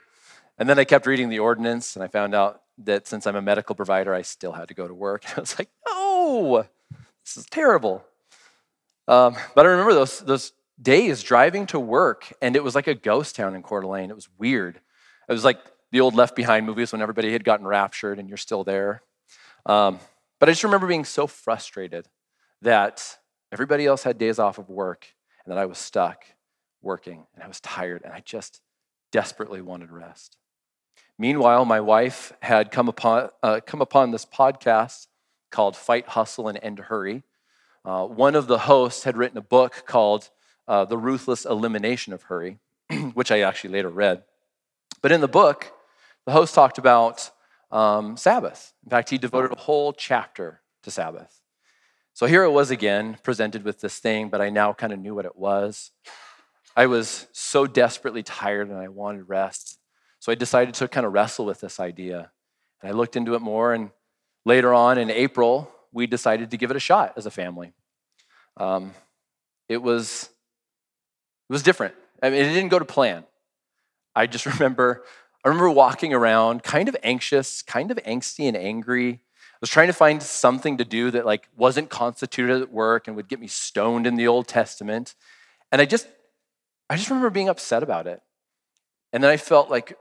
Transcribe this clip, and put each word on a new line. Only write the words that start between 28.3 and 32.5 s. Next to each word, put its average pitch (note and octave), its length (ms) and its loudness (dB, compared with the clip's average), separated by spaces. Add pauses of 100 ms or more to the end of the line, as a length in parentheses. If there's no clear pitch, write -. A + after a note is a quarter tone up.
desperately G#2 500 -6
wanted F2 300 -18
rest. E2+ 460 -20 (800)
Meanwhile, B2 480 4
my A2 140 2
wife A2 600 0
had G#2+ 300 2